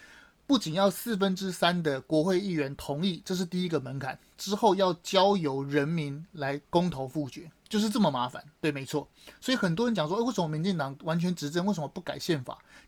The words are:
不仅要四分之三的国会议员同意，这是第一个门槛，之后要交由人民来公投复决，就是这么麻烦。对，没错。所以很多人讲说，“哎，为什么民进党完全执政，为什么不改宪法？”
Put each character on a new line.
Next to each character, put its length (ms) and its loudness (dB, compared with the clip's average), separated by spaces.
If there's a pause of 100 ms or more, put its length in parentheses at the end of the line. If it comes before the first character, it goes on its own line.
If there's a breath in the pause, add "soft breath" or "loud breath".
(500 loud breath)
不 80 6
仅 160 -4
要 160 6
四 260 -2
分 200 2
之 160 -4
三 280 2
的 200 0
国 240 2
会 160 2
议 80 -2
员 260 -2
同 320 -4
意， 180 -2
这 120 -4
是 100 -2
第 160 -2
一 60 -2
个 100 0
门 220 -8
槛， 180 -8 (180)
之 160 -8
后 220 4
要 200 4
交 420 4
由 260 -2
人 240 2
民 460 -4
来 360 -4
公 220 4
投 160 -6
复 240 -4
决， 180 -16 (200)
就 100 0
是 100 2
这 120 0
么 100 6
麻 180 0
烦。 160 -12 (160)
对， 120 2
没 120 -8
错。 240 -4 (320 loud breath)
所 140 0
以 20 4
很 160 0
多 140 2
人 80 2
讲 140 0
说 100 -2
，“哎， 20 2
为 120 0
什 80 -2
么 80 0
民 120 -4
进 160 0
党 280 -6
完 120 0
全 160 0
执 160 -6
政， 180 -2
为 60 2
什 80 -6
么 60 -4
不 140 -12
改 180 -8
宪 240 0
法？” 160 -12 (280 loud breath)